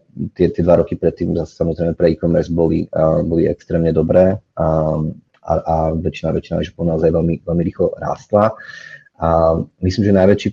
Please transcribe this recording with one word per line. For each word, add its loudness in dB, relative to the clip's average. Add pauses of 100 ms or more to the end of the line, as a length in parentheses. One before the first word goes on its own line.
(380)
tie, 2
tie -4
dva 4
roky 0
predtým -2
zase -6
samozrejme -2
pre 2
e-commerce -2
boli, 0
a, 0
boli 0
extrémne -2
dobré 2 (160)
a, -2 (720)
a, -4 (120)
a -2 (220)
väčšina, -6
väčšina -4
e-shopov -6
naozaj 0
veľmi, -2
veľmi -2
rýchlo -2
rástla. 0 (640)
A 2 (260)
myslím, 0
že 4
najväčší 4